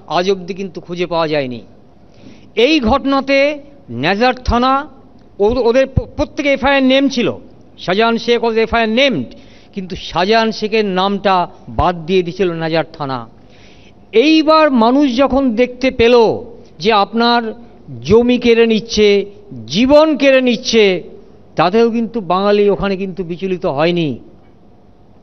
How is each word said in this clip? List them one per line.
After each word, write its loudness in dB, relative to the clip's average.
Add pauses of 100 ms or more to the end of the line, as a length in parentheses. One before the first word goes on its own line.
আজ -2
অবধি -6
কিন্তু -12
খুঁজে -8
পাওয়া -2
যায়নি। -4 (960)
এই 2
ঘটনাতে 0 (320)
নেজার 0
থানা, -2 (520)
ও-, 0
ওদের 2
প্র-, -4 (100)
প্রত্যেকে -2
এফআইআর 0
নেম 2
ছিল, -2 (440)
শাহজাহান 0
শেখ -2
was -2
এফআইআর 0
নেমড, 0 (480)
কিন্তু -10
শাহজাহান 0
শেখের -4
নামটা 0 (200)
বাদ -2
দিয়ে 2
দিয়েছিল -4
নেজার -2
থানা। -8 (840)
এইবার 4
মানুষ 2
যখন 0
দেখতে -2
পেল 4 (640)
যে 0
আপনার 0 (480)
জমি 4
কেড়ে 4
নিচ্ছে, 2 (420)
জীবন 4
কেড়ে 4
নিচ্ছে, 2 (540)
তাতেও 2
কিন্তু -4
বাঙালি 2
ওখানে -2
কিন্তু -8
বিচলিত -6
হয়নি। -2 (1040)